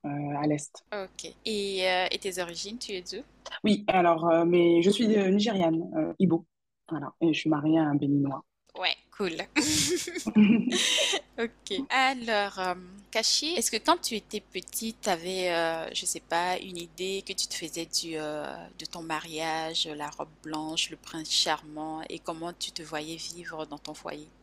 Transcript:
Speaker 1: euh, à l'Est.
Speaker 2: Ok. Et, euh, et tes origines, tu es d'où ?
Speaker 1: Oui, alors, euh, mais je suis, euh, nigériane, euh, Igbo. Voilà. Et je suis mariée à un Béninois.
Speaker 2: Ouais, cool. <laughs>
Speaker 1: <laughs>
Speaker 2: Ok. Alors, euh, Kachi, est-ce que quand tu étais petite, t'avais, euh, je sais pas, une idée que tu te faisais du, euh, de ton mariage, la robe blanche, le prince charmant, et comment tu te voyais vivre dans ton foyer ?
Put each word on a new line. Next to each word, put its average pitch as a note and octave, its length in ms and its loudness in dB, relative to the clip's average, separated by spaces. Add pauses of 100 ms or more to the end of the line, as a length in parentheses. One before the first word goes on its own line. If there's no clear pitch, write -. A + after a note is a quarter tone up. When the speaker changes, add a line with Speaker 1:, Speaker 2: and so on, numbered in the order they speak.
Speaker 1:
euh, - 20 -4 (340)
à D3+ 40 0
l'Est. - 460 -2
Speaker 2:
Ok. F#3+ 400 -10 (120)
Et, G3 460 0
euh, F#3 200 2
et - 80 -2
tes F#3 220 -4
origines, F3 380 -8
tu - 140 -8
es F#3 100 -6
d'où ? G3 200 -10 (420)
Speaker 1:
Oui, G#3 240 4
alors, E3+ 420 4
euh, E3 140 6
mais E3+ 380 6
je F#3+ 80 6
suis, G#3+ 260 4
euh, G3 140 4
nigériane, F#3+ 680 2
euh, D#3+ 220 0
Igbo. E3+ 280 4 (420)
Voilà. C#3 320 -6
Et D#3+ 120 4
je - 80 0
suis D#3 100 0
mariée D#3 280 4
à D#3+ 60 4
un D3 100 2
Béninois. C#3 480 2 (360)
Speaker 2:
Ouais, F3+ 160 0 (220)
cool. F#3 160 -2 (220)
<laughs> D#4 800 0
Speaker 1:
<laughs> G#3+ 360 8 (680)
Speaker 2:
Ok. - 500 -4
Alors, A#3 720 0
euh, F#3 160 -2 (360)
Kachi, C#4+ 440 0
est-ce C4+ 160 0
que A#3 80 -2
quand E4 220 2
tu - 140 -4
étais G#3 260 -6
petite, - 600 -8
t'avais, F3+ 500 -2
euh, E3 420 -2
je - 120 -4
sais - 140 -4
pas, F3+ 380 -2
une F#3 180 -12
idée F3+ 500 -6
que G3 60 -10
tu - 160 -2
te - 60 -8
faisais E3 320 -8
du, E3 300 -4
euh, D3+ 280 -6 (340)
de E3 60 -14
ton - 180 -12
mariage, D#3+ 960 -4
la D3 140 -8
robe D#3 180 -10 (140)
blanche, D#3 480 -4
le D#3+ 60 -14
prince - 340 -10
charmant, D#3 800 -2
et D#3+ 80 -10
comment E3 340 -8
tu - 200 -10
te F3+ 100 -12
voyais D#3 340 -8
vivre E3 500 -10
dans D3 120 -14
ton D3+ 160 -12
foyer ? D3+ 340 -12 (140)